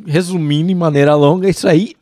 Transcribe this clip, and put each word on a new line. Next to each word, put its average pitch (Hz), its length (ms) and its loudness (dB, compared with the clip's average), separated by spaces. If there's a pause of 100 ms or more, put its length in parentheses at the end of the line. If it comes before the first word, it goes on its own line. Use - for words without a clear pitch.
resumindo 165 640 -2
em 190 40 -2
maneira 147 400 2
longa, 156 340 2
isso 196 200 -2
aí 180 340 0